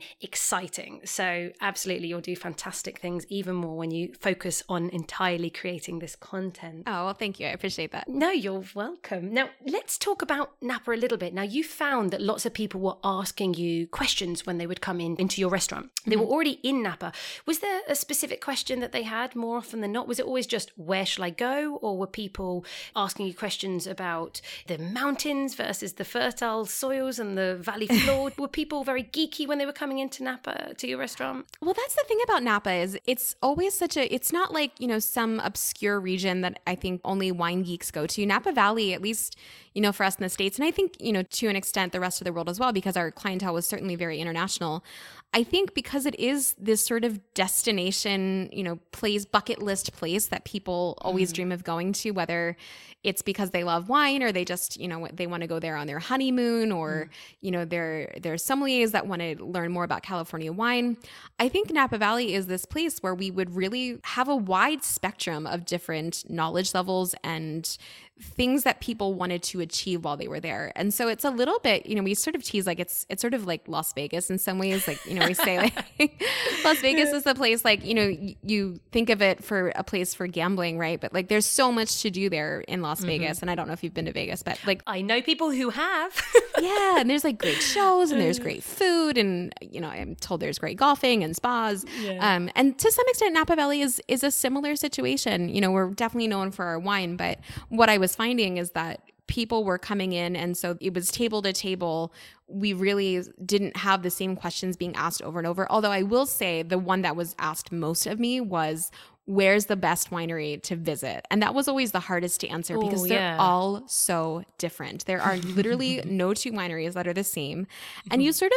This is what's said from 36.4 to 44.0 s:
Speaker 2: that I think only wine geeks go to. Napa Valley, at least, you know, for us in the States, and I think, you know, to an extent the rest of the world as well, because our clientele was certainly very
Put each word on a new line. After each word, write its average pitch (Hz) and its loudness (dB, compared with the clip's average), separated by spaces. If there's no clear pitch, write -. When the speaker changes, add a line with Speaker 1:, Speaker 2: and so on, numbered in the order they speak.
Speaker 2:
that 180 -4
I 180 0
think 180 -4
only 190 2
wine 175 0
geeks 175 -6
go 156 -2
to. 202 0
Napa 233 2
Valley, 214 4
at - -4
least, - -4
you 202 0
know, 202 6
for 202 0
us 190 2
in - -6
the 185 0
States, 196 -2
and 294 2
I 339 4
think, 370 0
you 220 0
know, 185 2
to - -2
an 196 2
extent 190 0
the 185 -2
rest 180 -2
of 185 -8
the 180 -2
world 165 -4
as 180 -4
well, 254 2
because 190 0
our 165 0
clientele 185 -4
was 175 -2
certainly 190 -4
very 170 -4